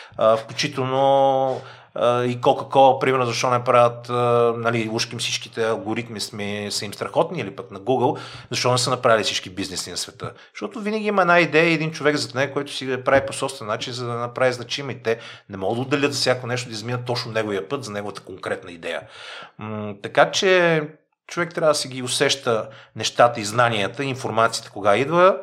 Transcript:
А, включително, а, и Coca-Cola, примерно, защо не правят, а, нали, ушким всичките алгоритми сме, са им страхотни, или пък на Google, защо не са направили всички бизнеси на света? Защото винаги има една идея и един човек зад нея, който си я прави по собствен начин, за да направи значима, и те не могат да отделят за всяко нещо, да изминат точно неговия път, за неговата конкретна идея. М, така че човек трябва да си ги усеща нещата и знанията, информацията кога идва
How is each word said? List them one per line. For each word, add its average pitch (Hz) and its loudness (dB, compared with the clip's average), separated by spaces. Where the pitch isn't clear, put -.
А, 110 4
включително, 135 0
а, 120 2
и 123 -4
Coca-Cola, 135 4
примерно, 131 2
защо 117 -2
не 120 2
правят, 120 4
а, 120 2
нали, 117 0
ушким 113 -4
всичките - -4
алгоритми 110 -4
сме, 101 -6
са - -6
им 101 -10
страхотни, 165 -2
или 101 -6
пък - -14
на 98 -12
Google, 123 0
защо 123 0
не 127 4
са 123 0
направили 117 4
всички - -4
бизнеси 90 -8
на 87 -10
света? 90 -10
Защото - -10
винаги 208 -4
има 202 2
една 175 6
идея 160 4
и 165 4
един 156 -2
човек 147 2
зад - -4
нея, 139 -2
който 143 -6
си 131 -6
я 127 -4
прави 135 4
по 135 -8
собствен 131 -6
начин, 113 -6
за 120 -6
да 120 -4
направи 120 0
значима, 120 -8
и 117 -12
те 113 0
не 101 -10
могат 98 -2
да 120 -2
отделят 139 0
за 135 -4
всяко 127 0
нещо, 120 -6
да 113 -12
изминат 120 -6
точно 117 -6
неговия 107 -2
път, 143 -6
за 107 -10
неговата 101 -8
конкретна 95 -10
идея. 82 -8
М, 107 -8
така 143 4
че 175 4
човек 170 -6
трябва 160 2
да 147 4
си 147 -4
ги 131 -8
усеща 123 0
нещата 120 4
и 104 -4
знанията, 110 2
информацията 113 0
кога 101 2
идва 175 4